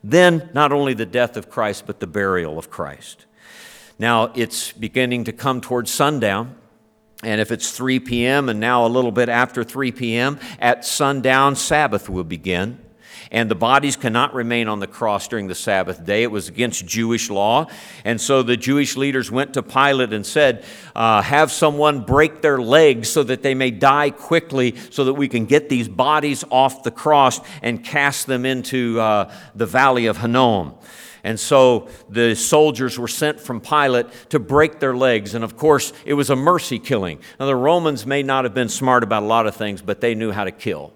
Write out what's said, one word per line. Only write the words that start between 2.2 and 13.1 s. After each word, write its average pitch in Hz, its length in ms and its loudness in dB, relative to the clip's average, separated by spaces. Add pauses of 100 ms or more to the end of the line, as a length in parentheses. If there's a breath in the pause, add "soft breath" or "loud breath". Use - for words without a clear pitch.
of - 120 -16
Christ. - 560 -14 (720 loud breath)
Now, 117 360 2
it's - 380 -4
beginning 123 520 -4
to 113 80 -10
come 131 280 -4
towards 123 300 -4
sundown. 123 680 0 (680)
And 110 180 -2
if 110 120 -2
it's - 180 -6
three 131 300 -2
P 120 260 -2
M 135 220 2
and 107 100 -4
now 120 260 2
a 113 40 2
little 123 240 0
bit 120 160 0
after 120 340 0
three 127 300 -6
P 117 240 -4
M, 135 240 -2 (180 loud breath)
at 120 260 2
sundown, 139 720 2
Sabbath 135 560 -2
will 92 140 -4
begin. 90 540 -4 (520 loud breath)